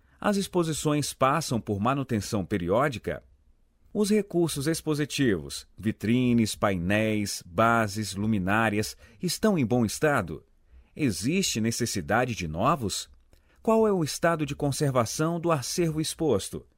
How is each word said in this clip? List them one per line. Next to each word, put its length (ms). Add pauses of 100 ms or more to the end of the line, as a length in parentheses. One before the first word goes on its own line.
(200)
As 160
exposições 760
passam 480
por 200
manutenção 640
periódica? 760 (720)
Os 180
recursos 580
expositivos, 1000 (100)
vitrines, 800
painéis, 920
bases, 720
luminárias, 800 (240)
estão 380
em 80
bom 180
estado? 600 (500)
Existe 640
necessidade 760
de 120
novos? 640 (540)
Qual 260
é 40
o 120
estado 400
de 100
conservação 840
do 100
acervo 520
exposto? 640 (120)